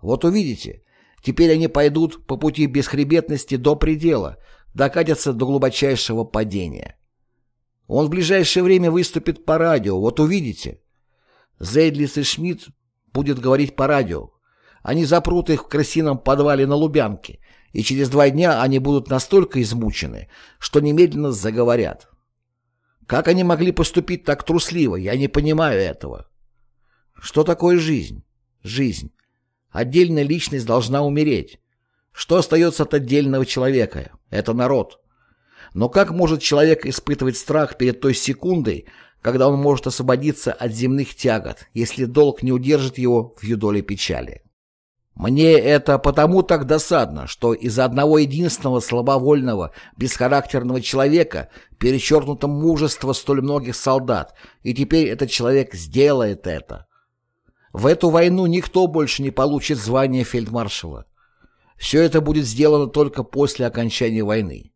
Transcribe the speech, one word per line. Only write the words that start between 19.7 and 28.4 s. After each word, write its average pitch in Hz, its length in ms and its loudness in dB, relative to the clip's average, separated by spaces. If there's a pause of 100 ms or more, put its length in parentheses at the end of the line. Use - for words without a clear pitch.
что - 180 0
немедленно 147 540 2
заговорят. 113 760 0 (1000)
Как 131 200 0
они 185 160 4
могли 175 300 2
поступить 175 500 -2
так 143 220 -4
трусливо? 165 500 0
Я 92 220 -4
не 139 100 0
понимаю 147 540 0
этого. 71 480 -8 (920)
Что - 220 0
такое 170 340 2
жизнь? 151 460 -2 (400)